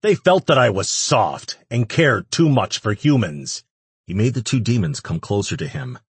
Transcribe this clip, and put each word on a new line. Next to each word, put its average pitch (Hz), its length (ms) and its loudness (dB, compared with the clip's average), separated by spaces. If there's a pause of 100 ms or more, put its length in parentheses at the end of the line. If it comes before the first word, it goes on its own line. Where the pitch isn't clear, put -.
They 208 120 4
felt 180 320 2
that 147 120 4
I 123 120 4
was 95 180 -2
soft - 680 -2 (120)
and 120 180 -2
cared 131 420 0
too 165 180 2
much 123 300 0
for 107 140 -4
humans. 98 720 0 (420)
He - 60 -12
made 110 220 0
the 127 80 -4
two 131 180 -2
demons 104 400 0
come - 180 -8
closer 202 380 -4
to 151 100 -8
him. 127 320 -10 (160)